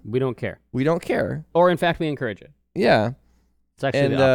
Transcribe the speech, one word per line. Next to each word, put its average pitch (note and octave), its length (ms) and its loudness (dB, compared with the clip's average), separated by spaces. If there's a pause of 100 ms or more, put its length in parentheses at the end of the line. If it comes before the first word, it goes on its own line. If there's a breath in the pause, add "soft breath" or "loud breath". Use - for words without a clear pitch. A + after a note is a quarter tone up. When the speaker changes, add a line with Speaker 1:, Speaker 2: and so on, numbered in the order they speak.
Speaker 1:
We A2 140 -2
don't B2+ 180 -4
care. - 220 -8 (120)
Speaker 2:
we B2+ 120 -2
don't E3 180 0
care." - 520 -4
Speaker 1:
Or, F3+ 180 4
in E3 60 0
fact, E3+ 220 -2
we D#3+ 80 -2
encourage C3 340 -6
it. - 100 -20 (240)
Speaker 2:
Yeah. C#3+ 360 2 (640)
Speaker 1:
It's - 80 -10
actually C3+ 180 0
Speaker 2:
And, C#3 120 2
Speaker 1:
the C3+ 100 2
Speaker 2:
uh, C3 120 4